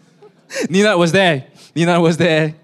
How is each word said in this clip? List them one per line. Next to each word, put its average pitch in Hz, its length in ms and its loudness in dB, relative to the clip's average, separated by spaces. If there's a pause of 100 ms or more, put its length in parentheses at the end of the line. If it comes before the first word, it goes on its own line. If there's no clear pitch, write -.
<laughs> - 600 -12
Nina 196 280 2
was 170 140 0
there. 170 360 0 (280)
Nina 170 240 0
was 170 180 0
there. 156 360 0 (100)